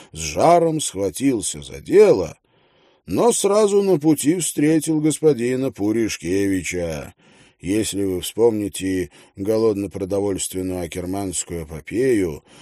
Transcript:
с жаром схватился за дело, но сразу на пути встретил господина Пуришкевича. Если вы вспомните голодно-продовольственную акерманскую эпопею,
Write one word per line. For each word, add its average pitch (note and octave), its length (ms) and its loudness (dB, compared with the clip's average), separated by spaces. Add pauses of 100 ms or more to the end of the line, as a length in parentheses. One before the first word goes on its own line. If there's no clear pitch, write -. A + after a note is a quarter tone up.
(120)
с D2+ 60 -16
жаром D3+ 640 2
схватился G2 800 -2
за C#2 180 -14
дело, A#2 580 4 (680)
но D#3+ 260 2
сразу G3+ 500 2
на F#3+ 160 2
пути D3+ 420 2
встретил D#3 600 0
господина C3 720 0
Пуришкевича. F#2 1400 -2 (480)
Если G2 420 -2
вы F#2 160 -2
вспомните F#2+ 880 0 (280)
голодно-продовольственную G2 1400 -2
акерманскую F2+ 800 -6
эпопею, F2+ 800 -2 (180)